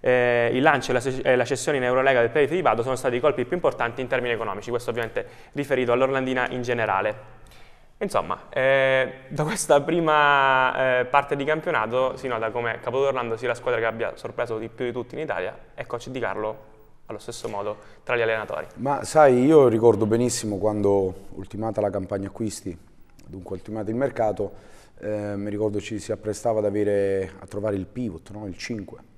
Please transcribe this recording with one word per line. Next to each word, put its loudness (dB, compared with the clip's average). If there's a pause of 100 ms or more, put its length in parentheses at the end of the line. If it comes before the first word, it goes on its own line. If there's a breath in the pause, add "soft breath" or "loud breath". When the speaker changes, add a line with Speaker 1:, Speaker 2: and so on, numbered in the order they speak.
Speaker 1:
eh, 2
il 2
lancio 2
e 2
la 2
se-, -4
e 4
la 2
cessione -2
in 0
Eurolega 2
del 4
Pelli 2
Fittipaldo 2
sono -2
stati -2
i 0
colpi 2
più -4
importanti -2
in -4
termini -2
economici", -6
questo -4
ovviamente -6 (260 loud breath)
riferito 0
all'Orlandina 0
in -6
generale. -2 (600 soft breath)
Insomma, -4
eh, 2 (160)
da -4
questa 2
prima, 4
eh, 0
parte 2
di -2
campionato 0
si -8
nota -2
come -4
Capodorlando 0
sia -4
la 0
squadra -2
che 0
abbia -2
sorpreso -6
di -8
più -6
di -4
tutti -8
in -8
Italia -4 (200)
e -10
coach -10
Di -8
Carlo -4 (480)
allo -12
stesso -12
modo -6 (260 loud breath)
tra -2
gli 2
allenatori. -2
Speaker 2:
Ma -2
sai, 8
io 8
ricordo 6
benissimo 0
quando 0
ultimata -6
la 2
campagna -4
acquisti, -8 (520)
dunque -12
ultimato -8
il -2
mercato, -2 (460 loud breath)
eh, -6
mi -6
ricordo -2
ci -8
si -10
apprestava -2
ad 0
avere, 0
a -16
trovare -4
il -4
pivot, -10
no? -12
Il -10
cinque. -10